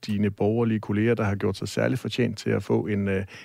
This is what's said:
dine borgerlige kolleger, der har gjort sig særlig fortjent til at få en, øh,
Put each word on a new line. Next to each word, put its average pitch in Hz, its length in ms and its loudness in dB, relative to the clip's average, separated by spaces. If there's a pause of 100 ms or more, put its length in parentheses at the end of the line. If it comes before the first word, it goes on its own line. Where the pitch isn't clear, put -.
dine 104 260 2
borgerlige 110 480 2
kolleger, 107 360 2
der 113 80 -2
har 101 120 0
gjort 101 220 -2
sig - 100 -6
særlig 120 320 0
fortjent 117 380 -2
til - 120 -4
at 107 140 0
få 113 240 0
en, 101 200 0
øh, 98 180 0 (200)